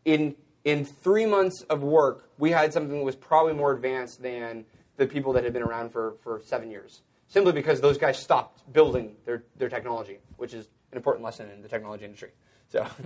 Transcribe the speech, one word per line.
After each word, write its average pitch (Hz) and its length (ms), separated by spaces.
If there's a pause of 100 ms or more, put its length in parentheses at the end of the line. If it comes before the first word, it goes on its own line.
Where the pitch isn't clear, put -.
In, 151 300 (300)
in 147 200
three 208 420
months 196 440
of 147 140
work, 143 440 (100)
we 151 120
had 156 220
something 147 260
that 143 60
was 135 100
probably 160 380
more 143 200
advanced 127 480
than 120 440 (320)
the 139 100
people 139 280
that 123 100
had 120 80
been 123 100
around 117 280
for, 113 340
for 110 200
seven 113 280
years, - 300 (260)
simply 190 240
because 143 280
those 143 180
guys 143 200
stopped - 540
building 127 420 (100)
their, 120 200 (120)
their 123 120
technology, 113 500 (200)
which 120 160
is 110 120 (240)
an 131 60
important 120 280
lesson 110 260
in 101 120
the 107 60
technology 107 360
industry. 101 260 (380)
So - 160 (220)